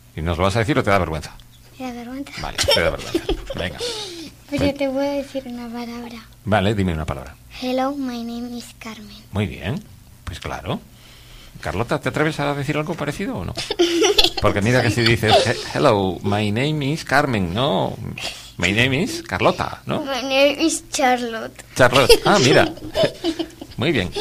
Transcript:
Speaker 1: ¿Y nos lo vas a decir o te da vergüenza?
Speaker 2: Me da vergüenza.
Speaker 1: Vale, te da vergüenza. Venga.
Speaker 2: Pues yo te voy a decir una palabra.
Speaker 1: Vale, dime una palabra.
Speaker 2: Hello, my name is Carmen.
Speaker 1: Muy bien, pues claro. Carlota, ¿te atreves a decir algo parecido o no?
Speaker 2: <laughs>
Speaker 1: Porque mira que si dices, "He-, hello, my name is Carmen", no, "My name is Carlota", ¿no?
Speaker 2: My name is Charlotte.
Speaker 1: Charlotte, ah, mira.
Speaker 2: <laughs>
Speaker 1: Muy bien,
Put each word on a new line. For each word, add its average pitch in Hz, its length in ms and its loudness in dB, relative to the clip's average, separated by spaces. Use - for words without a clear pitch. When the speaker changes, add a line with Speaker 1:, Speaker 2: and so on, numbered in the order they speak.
Speaker 1:
¿Y 80 40 -4
nos 82 160 0
lo 92 60 4
vas 98 140 4
a - 20 4
decir 135 180 2
o 123 60 4
te 107 60 0
da 98 100 6
vergüenza? 78 320 -4
Speaker 2:
Me 254 80 -8
da 240 60 -8
vergüenza. 247 480 -10
Speaker 1:
Vale, 71 160 -8
te - 240 2
da 82 80 2
vergüenza. - 300 -4
Venga. - 220 -6
Speaker 2:
Pues 285 120 -2
yo 285 120 2
te 277 160 -2
voy 269 160 -2
a 285 60 -2
decir 269 340 -6
una 240 240 -12
palabra. 233 480 -12
Speaker 1:
Vale, 104 320 2
dime 95 160 2
una 78 140 -4
palabra. 69 280 -6
Speaker 2:
Hello, 262 340 0
my 254 300 -6
name 240 320 -10
is 233 80 -12
Carmen. 214 300 -14
Speaker 1:
Muy - 160 -2
bien, 80 340 -6
pues - 160 -10
claro. 82 400 -6
Carlota, 113 400 -2
¿te - 80 -4
atreves 151 320 0
a 143 120 0
decir 143 220 -4
algo 151 180 -4
parecido 160 440 -6
o 87 80 -6
no? 85 80 -6
Speaker 2:
<laughs> 381 440 4
Speaker 1:
Porque 98 200 4
mira 120 220 4
que 117 80 2
si 120 100 0
dices, 113 320 4
"He-, - 300 -4
hello, 101 460 4
my 104 280 0
name 139 400 -2
is 160 120 -4
Carmen", 127 520 2
no, 143 400 0
"My 90 140 2
name 127 300 2
is - 220 -4
Carlota", 107 640 0
¿no? - 140 -2
Speaker 2:
My 269 200 -4
name 269 300 4
is 320 280 0
Charlotte. 247 720 -2
Speaker 1:
Charlotte, 127 360 6
ah, 190 140 6
mira. 135 320 6
Speaker 2:
<laughs> - 520 -6
Speaker 1:
Muy 156 140 0
bien, 98 300 0